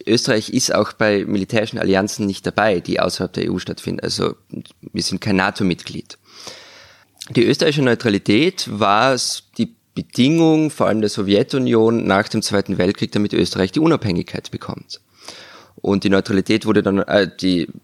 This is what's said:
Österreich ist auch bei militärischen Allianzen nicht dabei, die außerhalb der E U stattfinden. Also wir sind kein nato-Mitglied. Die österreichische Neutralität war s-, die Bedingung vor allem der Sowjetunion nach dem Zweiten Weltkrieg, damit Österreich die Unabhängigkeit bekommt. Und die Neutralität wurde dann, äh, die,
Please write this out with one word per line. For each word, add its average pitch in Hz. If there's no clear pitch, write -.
Österreich 113
ist -
auch 101
bei 104
militärischen 104
Allianzen 95
nicht 98
dabei, 101
die 87
außerhalb 90
der 92
E 87
U 92
stattfinden. -
Also 90
wir 90
sind 92
kein 104
nato-Mitglied. 95
Die 117
österreichische 143
Neutralität 117
war 107
s-, -
die -
Bedingung 156
vor 98
allem 104
der 104
Sowjetunion 113
nach 95
dem 110
Zweiten 98
Weltkrieg, 95
damit 104
Österreich 92
die 160
Unabhängigkeit 110
bekommt. -
Und 98
die 101
Neutralität 98
wurde 104
dann, 95
äh, 92
die, 90